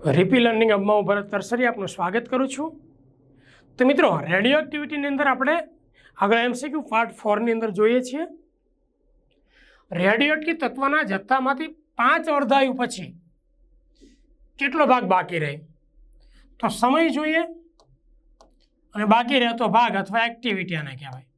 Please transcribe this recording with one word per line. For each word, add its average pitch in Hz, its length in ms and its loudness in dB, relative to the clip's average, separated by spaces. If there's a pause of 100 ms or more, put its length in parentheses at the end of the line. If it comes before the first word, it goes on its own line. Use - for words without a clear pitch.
રીપી 175 340 4
લર્નિંગ 226 320 4
હબમાં 202 240 2
હું 202 100 2
ભરત 202 260 -2
તરસરી 233 340 -2
આપનું 220 220 -4
સ્વાગત 190 420 -4
કરું 262 200 -2
છું. 311 320 -10 (960)
તો 254 80 2
મિત્રો, 262 340 4
રેડિયો 196 400 2
એક્ટિવિટીની 294 480 -6
અંદર 277 200 -2
આપણે 262 240 0 (680)
આગળ 202 200 2
એમ 240 160 0
સી 269 160 -8
ક્યુ 294 120 -6
પાર્ટ 220 300 -2
ફોરની 220 400 -2
અંદર 226 200 -2
જોઈએ 220 300 2
છીએ. 254 180 -8 (1700)
રેડિયો 220 440 2
એક્ટિવ 311 200 -4
તત્વના 285 480 -2
જથ્થામાંથી 262 640 -2
પાંચ 320 640 -2
અર્ધાયુ 269 440 2
પછી 240 480 -8 (1400)
કેટલો 277 260 0
ભાગ 247 180 4
બાકી 180 360 0
રહે? 147 180 -6 (1040)
તો 240 80 -2
સમય 294 420 2
જોઈએ 311 320 0 (1500)
અને 214 120 -4
બાકી 240 340 4
રહેતો 233 280 0
ભાગ 214 280 2
અથવા 196 300 -2
એક્ટિવિટી 202 500 -6
આને 139 200 -10
કહેવાય. 131 300 -18 (120)